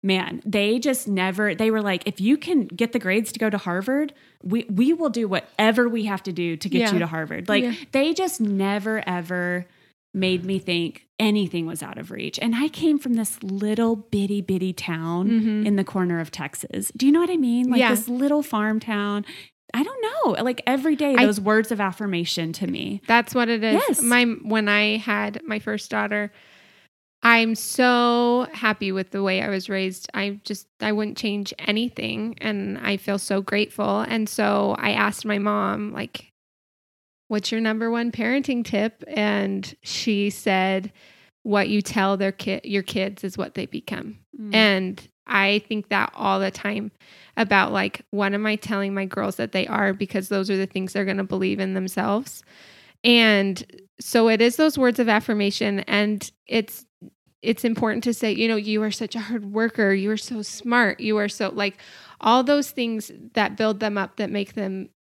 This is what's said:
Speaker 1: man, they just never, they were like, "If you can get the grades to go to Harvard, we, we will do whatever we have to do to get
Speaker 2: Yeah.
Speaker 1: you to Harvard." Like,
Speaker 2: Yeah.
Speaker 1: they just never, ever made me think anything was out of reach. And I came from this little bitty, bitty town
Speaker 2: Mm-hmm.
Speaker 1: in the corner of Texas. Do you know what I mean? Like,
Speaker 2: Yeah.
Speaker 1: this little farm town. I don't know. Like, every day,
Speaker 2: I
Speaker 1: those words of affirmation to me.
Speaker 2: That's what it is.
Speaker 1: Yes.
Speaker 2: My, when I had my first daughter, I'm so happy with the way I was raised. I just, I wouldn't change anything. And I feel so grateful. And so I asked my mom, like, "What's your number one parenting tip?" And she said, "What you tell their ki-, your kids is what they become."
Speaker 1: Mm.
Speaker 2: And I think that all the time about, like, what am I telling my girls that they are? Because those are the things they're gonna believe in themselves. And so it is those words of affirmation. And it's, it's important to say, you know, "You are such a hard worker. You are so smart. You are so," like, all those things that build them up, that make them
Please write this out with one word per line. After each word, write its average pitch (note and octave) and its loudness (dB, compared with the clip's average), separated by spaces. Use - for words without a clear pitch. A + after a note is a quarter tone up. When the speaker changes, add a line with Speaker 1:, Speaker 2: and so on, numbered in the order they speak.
Speaker 1:
man, F#3+ 0
they G#3 2
just B3+ -2
never, F#3+ 0
they A3 2
were A3 2
like, G3 0
"If G3 -4
you B3 4
can D4+ 0
get A#3 -2
the B3 2
grades G3+ 0
to A3 -10
go A3 2
to G3+ -2
Harvard, B3+ -2
we, G#3 -2
we A#3+ 4
will D#4+ 0
do A3 0
whatever A3 2
we A3+ 0
have G3 -4
to F#3+ -6
do E3+ -2
to F#3+ -6
get B3 2
Speaker 2:
Yeah. G#3+ 2
Speaker 1:
you F3 4
to E3+ 0
Harvard." D#3+ -6
Like, B3+ 4
Speaker 2:
Yeah. A#3+ -2
Speaker 1:
they D4 2
just F#4 -2
never, G3+ 0
ever F3+ -2
made F#3 0
me F#3+ -2
think E3+ -4
anything G3+ 0
was E3 -8
out - -12
of - -12
reach. - -8
And A#3 0
I C4 0
came D#4 2
from B3 -2
this A3+ -2
little G#3+ 0
bitty, G3+ -2
bitty F#3 -2
town E3+ -2
Speaker 2:
Mm-hmm. G#3+ 2
Speaker 1:
in G#3 4
the G3 2
corner F3 0
of D#3+ -6
Texas. - -8
Do B3+ 2
you C#4+ 8
know E4+ 6
what F4 2
I F4+ 0
mean? B3 2
Like, B3 4
Speaker 2:
Yeah. A#3+ 6
Speaker 1:
this A3+ 0
little C#4+ 2
farm G#3+ 0
town. G3+ -2
I C4 0
don't B4 -4
know. - -4
Like, B3 -2
every C4+ 2
day, C#4+ 2
Speaker 2:
I B3 6
Speaker 1:
those G#3 4
words G#3+ 2
of G#3 -2
affirmation F3 -2
to F#3 -6
me. G3+ -6
Speaker 2:
That's A#3 2
what A#3+ 2
it A3+ 0
is. C4+ 4
Speaker 1:
Yes. D4 0
Speaker 2:
My, A#3+ 4
when A3 0
I G#3+ 2
had G#3 -4
my G#3+ -4
first G#3+ -6
daughter, G#3 -2
I'm A3+ 4
so A#3+ 2
happy G#3+ -2
with F#3+ -4
the G3 -4
way F#3+ 2
I - -2
was F#3+ -4
raised. F#3+ -4
I G3+ -4
just, - -10
I G#3+ 0
wouldn't G#3 -2
change G3+ -4
anything. A3 -4
And G3+ -4
I G3+ -2
feel G3 -4
so G3 -2
grateful. G3+ -2
And A3 -2
so G3+ 0
I G#3+ 0
asked G#3 0
my G#3 -2
mom, G#3 -2
like, - -12
"What's G#3 -2
your A3+ -2
number A3 0
one A#3 0
parenting A#3+ 0
tip?" A3 -2
And G3+ -2
she G3+ 0
said, F#3+ 0
"What G3+ 2
you G#3 2
tell G3 2
their G3 0
ki-, - -6
your G3 -2
kids G3 -6
is F#3+ -8
what - -6
they - -6
become." - -10
Speaker 1:
Mm. G#3 -4
Speaker 2:
And G3 2
I G3+ 2
think G#3+ -4
that G3 0
all F#3+ 0
the F#3+ 0
time G#3 -6
about, G#3 4
like, G3 -2
what G3 0
am G#3 -2
I G#3+ 2
telling G3 -2
my G3 -2
girls G3 -4
that A3+ -4
they F#3+ -2
are? G3+ 2
Because F#3+ -4
those G3 -2
are G3 0
the F#3+ 0
things F#3+ -6
they're G3 -2
gonna G3 -2
believe F#3+ -2
in F#3+ -2
themselves. F#3+ -4
And G#3+ 6
so A3+ 4
it A3 4
is A#3+ 4
those D#4 4
words B3 2
of A#3 2
affirmation. G#3 2
And G#3 0
it's, - -2
it's - 0
important A3+ 0
to A#3 0
say, G#3+ 0
you A3+ 2
know, A3+ 2
"You G#3+ 0
are G#3+ 0
such G#3+ -6
a A3+ -4
hard G#3 -6
worker. A3 2
You G3 0
are A3 -2
so A3 -8
smart. A#3+ 0
You G#3+ 0
are G#3 0
so," G3+ -4
like, G3+ -4
all B3 4
those C#4+ 2
things A3+ -4
that G3+ 0
build G#3+ 0
them G#3 -2
up, F#3+ -4
that G#3 -4
make G3+ -4
them F#3+ -6